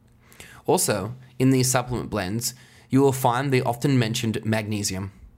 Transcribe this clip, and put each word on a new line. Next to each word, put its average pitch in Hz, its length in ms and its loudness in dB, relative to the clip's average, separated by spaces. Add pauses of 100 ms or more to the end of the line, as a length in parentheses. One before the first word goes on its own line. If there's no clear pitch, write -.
(640)
Also, 120 500 0 (240)
in 131 120 4
these 127 200 2
supplement 120 380 -2
blends, 104 460 -4 (340)
you 131 140 4
will 139 100 6
find 131 400 0
the 127 80 4
often 127 380 0
mentioned 110 480 -2
magnesium, 101 680 -2 (260)